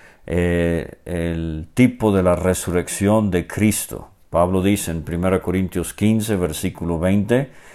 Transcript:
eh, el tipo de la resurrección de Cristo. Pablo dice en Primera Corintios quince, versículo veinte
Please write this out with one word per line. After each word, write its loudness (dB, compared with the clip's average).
eh, 0
el -4
tipo 4
de 4
la 4
resurrección 0
de 0
Cristo. -2
Pablo 2
dice 0
en -6
Primera 0
Corintios -4
quince, 0
versículo -4
veinte 0